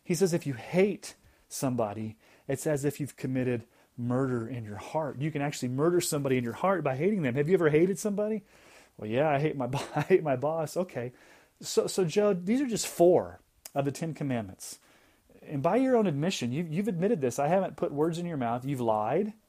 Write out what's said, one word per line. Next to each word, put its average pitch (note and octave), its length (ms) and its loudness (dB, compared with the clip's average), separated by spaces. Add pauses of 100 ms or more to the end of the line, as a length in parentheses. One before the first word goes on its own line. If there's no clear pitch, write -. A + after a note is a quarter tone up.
He F3+ 140 -2
says, E3+ 180 2
"If D#3+ 140 -2
you C#3 60 -4
hate F#3 600 0 (340)
somebody, A2 640 -2 (320)
it's C#3 180 -4
as D3 200 0
if C#3+ 160 -2
you've - 160 -8
committed B2+ 480 -2 (320)
murder B2 500 0
in A#2+ 160 -8
your G#2 140 -10
heart." D3+ 420 -6
You D#3 100 -2
can D3+ 120 -4
actually C#3+ 260 -4
murder D#3 320 2
somebody C#3 380 0
in B2 80 0
your A#2 80 -4
heart F3+ 320 0
by C3 100 0
hating F3+ 280 0
them. A#2+ 120 0
Have D3 140 2
you F#3+ 40 6
ever E3 160 6
hated F3 300 4
somebody? G#3 440 -2 (540)
"Well, G#2+ 120 -8
yeah, C3+ 180 2
I C#3 120 4
hate D3+ 180 0
my C#3+ 100 -2
bo-, C3+ 200 -2
<laughs> - 80 -12
I D3 80 2
hate F#3 200 4
my C3+ 140 0
boss." D#3 400 -2
Okay. C3 340 -4 (480)
So, G3+ 280 0
so F#3+ 180 0
Joe, G#3 280 2
these G3 280 0
are D4 40 0
just G#3+ 220 -2
four C3 540 4 (340)
of C#3+ 80 2
the C#3 80 0
Ten E3 220 -6
Commandments. A#2 680 -6 (600)
And C#3 220 -6
by F3+ 140 4
your C4 180 4
own G#3+ 120 4
admission, E3 440 0
you've, D#3+ 200 -4
you've G3+ 160 -2
admitted F#3 340 0
this. B2 180 0
I C#3+ 80 2
haven't F3+ 300 0
put F3+ 140 -2
words D#3+ 280 0
in F3 60 -6
your E3+ 120 -4
mouth. B2 280 -2
You've C#3 160 -2
lied. A#2 520 0 (160)